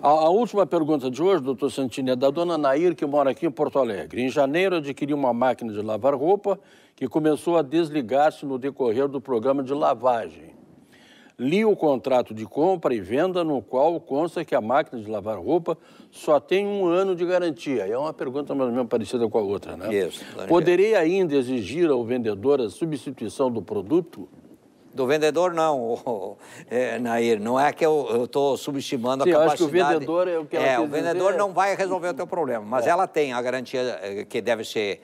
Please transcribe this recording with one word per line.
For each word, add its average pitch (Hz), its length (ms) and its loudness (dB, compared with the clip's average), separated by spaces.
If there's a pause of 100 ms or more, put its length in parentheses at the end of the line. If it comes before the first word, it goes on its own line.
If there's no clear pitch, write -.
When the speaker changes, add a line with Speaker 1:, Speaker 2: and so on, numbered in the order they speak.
Speaker 1:
A, 135 80 2
a 156 200 6
última 202 360 2
pergunta 151 440 0
de 123 120 -6
hoje, 180 200 4
doutor 131 300 -2
Santini, 131 400 -4
é 127 40 2
da 131 140 4
dona 170 280 -2
Nair, 156 380 2
que 160 100 -4
mora 143 260 2
aqui 127 160 -4
em 147 40 -2
Porto 143 280 -2
Alegre. 98 420 -2
"Em 131 80 0
janeiro, 151 480 0
adquiri 143 360 -4
uma 139 200 0
máquina 120 400 0
de 104 80 -6
lavar 107 340 0
roupa 190 420 2 (380)
que 131 120 -6
começou 156 500 2
a 160 40 4
desligar-se 151 840 0
no 135 120 -4
decorrer 131 500 0
do 135 120 -4
programa 131 420 0
de 131 120 -4
lavagem. 117 800 -2 (840)
Li 160 240 2
o 214 120 4
contrato 127 580 2
de 110 140 -8
compra 165 480 0
e 110 40 -2
venda, 165 440 0
no 147 180 -2
qual 151 380 0
consta 160 440 -4
que 147 120 -4
a 123 60 2
máquina 127 380 -2
de 104 100 -12
lavar 107 280 -6
roupa 160 400 -2 (340)
só - 280 2
tem 196 280 0
um 202 180 -2
ano 185 300 2
de 170 100 -2
garantia." 160 640 -2
É 110 100 -2
uma 151 160 -4
pergunta 143 400 -6
mais 135 160 0
ou 117 60 -2
menos 123 140 -2
parecida 117 380 0
com 110 120 0
a - 20 0
outra, 95 340 -4
né? 95 180 -6
Speaker 2:
Isso, 92 380 -2
Daniel. 95 160 -10
Speaker 1:
"Poderei 180 480 4
ainda 175 400 2
exigir 131 540 0
ao 123 140 2
vendedor 117 580 0
a 110 80 -2
substituição 131 800 -4
do 113 120 -4
produto?" 104 680 -4 (640)
Speaker 2:
Do 131 120 -2
vendedor, 151 480 2
não, 160 260 0 (140)
<laughs> 117 100 -8
ô, 101 340 -6 (340)
é, 117 260 -2
Nair. 117 420 0
Não 117 200 0
é 143 120 4
que 160 140 -2
eu, 151 240 2
eu 117 180 0
tô 139 300 0
subestimando 135 680 -2
Speaker 1:
Sim, - 40 4
Speaker 2:
a 170 40 4
Speaker 1:
eu 151 80 6
acho 156 160 4
que 175 60 2
o 156 40 2
Speaker 2:
capacidade. 156 260 2
Speaker 1:
vendedor 165 340 0
é 170 120 -2
o 156 80 -8
que 151 100 -6
ela 135 80 2
Speaker 2:
É, 131 120 4
Speaker 1:
quis 117 80 0
Speaker 2:
o - 20 -4
vendedor 170 460 0
Speaker 1:
dizer. - 40 0
Speaker 2:
não 202 160 0
vai 190 220 2
resolver 185 340 -2
o 175 60 -4
teu 175 100 -6
problema, 127 400 -4
mas 117 220 0
Speaker 1:
É. - 20 2
Speaker 2:
ela 175 160 4
tem 147 260 0
a 123 80 -2
garantia, 123 600 -4
eh, 101 240 -8
que 120 160 -6
deve 110 220 -2
ser 104 400 -4